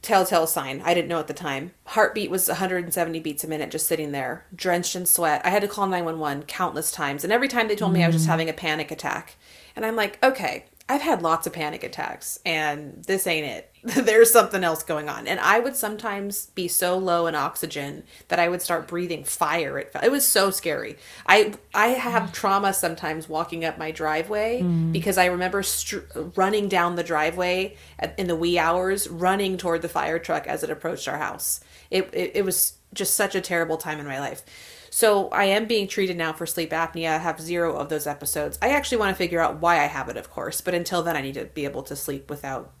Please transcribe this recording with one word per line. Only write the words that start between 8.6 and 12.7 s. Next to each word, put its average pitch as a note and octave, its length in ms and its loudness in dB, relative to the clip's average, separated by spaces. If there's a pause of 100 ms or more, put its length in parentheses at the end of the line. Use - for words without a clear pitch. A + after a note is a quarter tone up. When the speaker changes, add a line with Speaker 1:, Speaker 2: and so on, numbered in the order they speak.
Speaker 1:
attack. - 460 -6 (380)
And A3 100 -6
I'm A3+ 120 -2
like, G#3 280 -2
"Okay, C4 400 2 (240)
I've C#4+ 140 0
had C#4 180 2
lots E3 260 2
of - 60 -6
panic D#3 320 -6
attacks, - 600 -8
and D3+ 600 -4